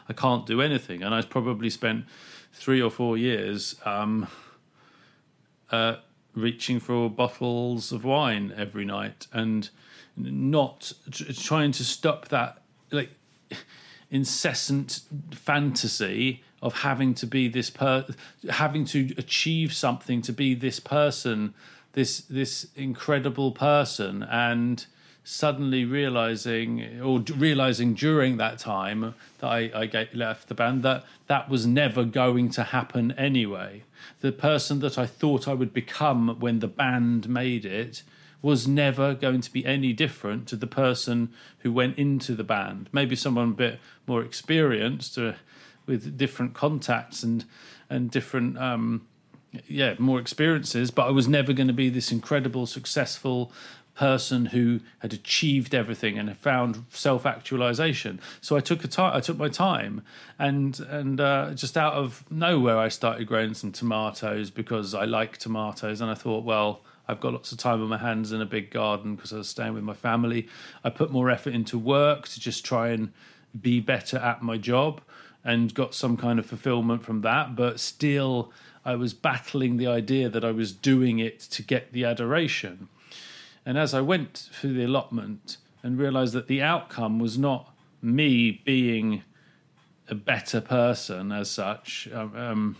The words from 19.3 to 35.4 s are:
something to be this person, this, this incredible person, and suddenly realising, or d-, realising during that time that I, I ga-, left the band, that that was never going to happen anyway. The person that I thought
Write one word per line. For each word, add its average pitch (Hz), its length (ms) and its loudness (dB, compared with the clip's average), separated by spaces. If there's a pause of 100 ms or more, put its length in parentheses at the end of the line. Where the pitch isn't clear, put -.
something 123 500 0
to 120 100 -4
be 131 220 2
this 123 260 -4
person, 127 760 0 (380)
this, - 300 0
this 135 440 -4 (100)
incredible 135 760 0
person, 123 720 2
and 120 600 0 (360)
suddenly 135 640 0
realising, 117 1160 -2
or 131 180 2
d-, 120 140 -2
realising 131 600 4
during 139 420 4
that 113 220 0
time 107 560 -4 (240)
that 135 80 -6
I, 117 280 0
I 110 120 -2
ga-, 110 260 -2
left 117 360 -6
the 120 60 -6
band, 120 280 2
that 127 220 2 (240)
that 139 200 0
was 123 180 2
never 127 380 4
going 123 460 4
to 117 140 -2
happen 120 480 0
anyway. 107 720 0 (360)
The 135 120 0
person 143 480 2
that 135 180 -2
I 127 80 2
thought 139 420 0